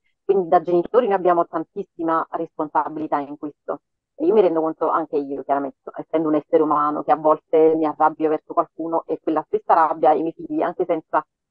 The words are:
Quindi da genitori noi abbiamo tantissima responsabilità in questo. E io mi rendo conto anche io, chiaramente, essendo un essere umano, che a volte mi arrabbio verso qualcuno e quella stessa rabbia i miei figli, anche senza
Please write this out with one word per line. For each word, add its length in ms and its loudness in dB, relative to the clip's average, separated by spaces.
Quindi 240 0
da 140 4
genitori 440 0
noi 100 0
abbiamo 300 2
tantissima 840 -4
responsabilità 880 -4
in 180 -8
questo. 440 -12
E 120 -6
io 60 4
mi 80 6
rendo 220 2
conto 260 -4
anche 300 -2
io, 260 -6
chiaramente, 320 -4
essendo 300 -2
un 80 2
essere 260 2
umano, 400 0
che 100 0
a 40 4
volte 600 4
mi 80 0
arrabbio 460 0
verso 240 -6
qualcuno 520 -4
e 160 -6
quella 240 -2
stessa 280 0
rabbia 400 2
i 80 0
miei 100 -4
figli, 300 -6
anche 240 -4
senza 380 -2